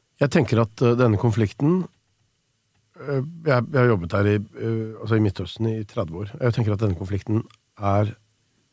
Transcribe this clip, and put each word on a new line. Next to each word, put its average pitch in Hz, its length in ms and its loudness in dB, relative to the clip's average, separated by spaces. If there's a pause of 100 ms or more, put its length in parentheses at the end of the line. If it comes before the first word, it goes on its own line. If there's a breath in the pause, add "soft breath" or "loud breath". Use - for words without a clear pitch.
(200)
Jeg 143 140 2
tenker 127 260 4
at, 113 240 -2
eh, 120 160 4
denne 110 160 4
konflikten, 127 720 0 (1120)
eh, 135 220 -4 (240)
jeg, 123 260 2
jeg 139 80 0
har 123 80 6
jobbet 85 240 0
her 101 160 2
i, 104 80 4
eh, 110 540 -6 (100)
altså 113 160 0
i 107 80 4
Midtøsten 104 460 -4
i 110 180 -6
tredve 92 380 -6
år. 104 100 -16
Jeg 123 160 0
tenker 107 220 0
at 101 80 -2
denne 95 160 0
konflikten 101 480 -4 (340)
er 101 320 0 (600)